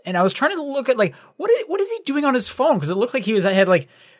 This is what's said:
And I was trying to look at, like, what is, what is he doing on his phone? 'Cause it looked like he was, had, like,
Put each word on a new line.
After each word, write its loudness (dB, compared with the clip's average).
And -4
I 4
was 4
trying -2
to -4
look -2
at, 2
like, 2
what 0
is, 2
what -2
is -4
he -6
doing -2
on 2
his 0
phone? 0
'Cause -2
it -2
looked -2
like -4
he -2
was, 2
had, 2
like, 2